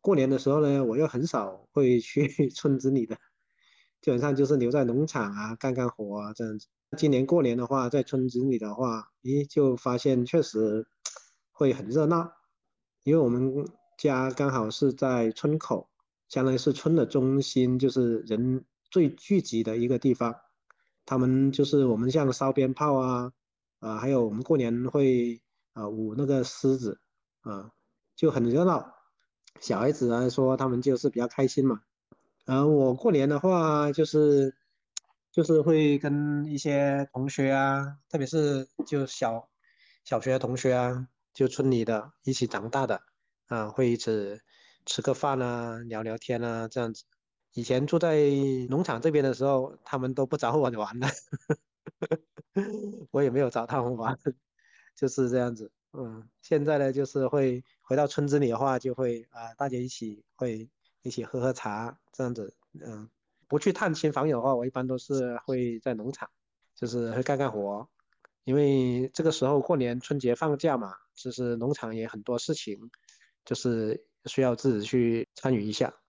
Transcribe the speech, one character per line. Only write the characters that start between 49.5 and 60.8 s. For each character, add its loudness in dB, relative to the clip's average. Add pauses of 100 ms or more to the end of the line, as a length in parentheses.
他 -4
们 -2
都 2
不 -4
找 0
我 2
玩 -6
的， -2 (960)
<laughs> -8
我 0
也 4
没 0
有 2
找 -4
他 -2
们 -2
玩， -4 (800)
就 -2
是 0
这 0
样 0
子。 -14 (220)
嗯， -12 (160)
现 0
在 2
呢， 2
就 0
是 -2
会 0 (200)
回 -2
到 2
村 -2
子 2
里 2
的 0
话， 0
就 -4
会， -4
啊， -16
大 -4
家 -4
一 -6
起 -12 (140)
会 -6 (320)